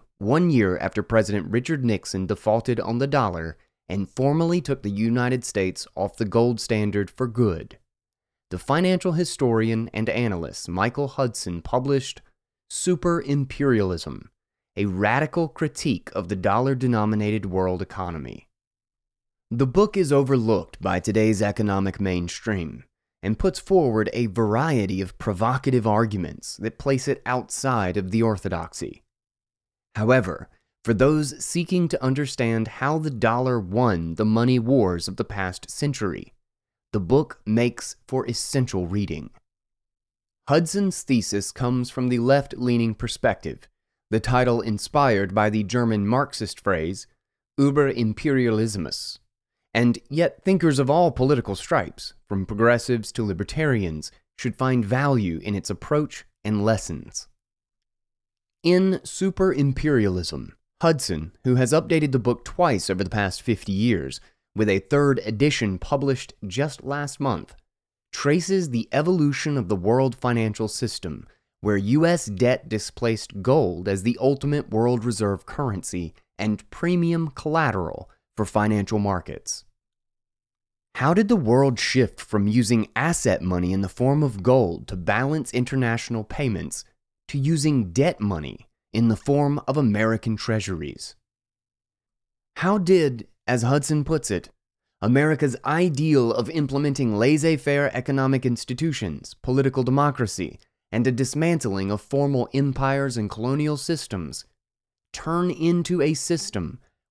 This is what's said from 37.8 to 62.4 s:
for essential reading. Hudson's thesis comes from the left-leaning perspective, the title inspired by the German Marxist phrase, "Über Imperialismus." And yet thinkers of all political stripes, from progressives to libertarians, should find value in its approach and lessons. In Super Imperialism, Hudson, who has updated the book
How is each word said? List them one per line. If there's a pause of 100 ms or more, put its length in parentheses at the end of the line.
for
essential
reading. (1200)
Hudson's
thesis
comes
from
the
left-leaning
perspective, (400)
the
title
inspired
by
the
German
Marxist
phrase, (540)
"Über
Imperialismus." (540)
And
yet
thinkers
of
all
political
stripes, (160)
from
progressives
to
libertarians, (280)
should
find
value
in
its
approach (220)
and
lessons. (1400)
In
Super
Imperialism, (260)
Hudson, (100)
who
has
updated
the
book